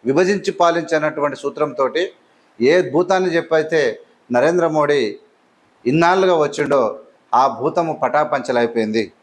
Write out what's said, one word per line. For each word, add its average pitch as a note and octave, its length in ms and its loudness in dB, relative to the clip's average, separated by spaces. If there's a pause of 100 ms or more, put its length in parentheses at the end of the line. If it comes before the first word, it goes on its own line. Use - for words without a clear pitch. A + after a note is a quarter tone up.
విభజించి F#3 460 0
పాలించి E3+ 440 0
అన్నటువంటి D3 460 -2
సూత్రంతోటి C#3+ 640 -2 (560)
ఏ C3 140 4 (200)
భూతాన్ని F3+ 420 0
చెప్పైతే D#3+ 460 0 (500)
నరేంద్ర E3 360 2
మోడీ D3 520 0 (680)
ఇన్నాళ్ళుగా F3 500 2 (100)
వచ్చిండో C#3+ 360 0 (520)
ఆ B2 100 4 (160)
భూతము D#3+ 340 -2 (100)
పటాపంచలైపోయింది. A#2+ 1000 -2 (200)